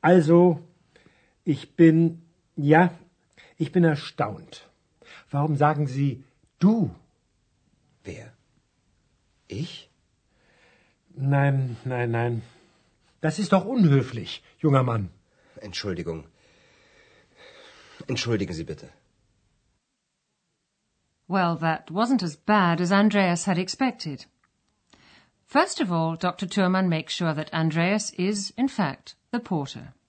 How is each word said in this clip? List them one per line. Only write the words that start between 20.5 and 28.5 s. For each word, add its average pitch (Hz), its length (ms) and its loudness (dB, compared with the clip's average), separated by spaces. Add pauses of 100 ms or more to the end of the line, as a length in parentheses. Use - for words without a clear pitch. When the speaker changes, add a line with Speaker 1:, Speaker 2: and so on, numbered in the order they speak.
Speaker 3:
Well, 175 300 0
that 160 320 -4
wasn't 226 320 0
as 160 140 -6
bad 180 440 2
as 180 100 0
Andreas 196 560 2
had 180 120 0
expected. 185 680 -6 (1200)
First 339 300 0
of 214 100 -2
all, 165 240 -2
Doctor 180 320 -6
Thürmann 185 420 0
makes 160 240 -2
sure 165 220 -2
that 151 180 -8
Andreas 165 600 -2
is, 202 440 -4